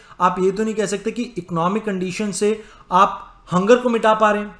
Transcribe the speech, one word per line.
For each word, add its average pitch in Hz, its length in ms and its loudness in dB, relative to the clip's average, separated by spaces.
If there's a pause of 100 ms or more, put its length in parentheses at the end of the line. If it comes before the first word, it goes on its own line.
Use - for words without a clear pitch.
(220)
आप 180 180 2
ये 185 120 2
तो 196 120 -2
नहीं 220 100 -4
कह 208 120 -2
सकते 202 260 -4
कि 233 120 -4 (140)
इकोनॉमिक 180 480 -2
कंडीशन 190 460 -4
से 208 300 -2 (300)
आप 180 300 4 (300)
हंगर 202 260 4
को 247 120 0
मिटा 220 240 2
पा 214 180 2
रहे 208 100 -2
हैं। 202 180 -12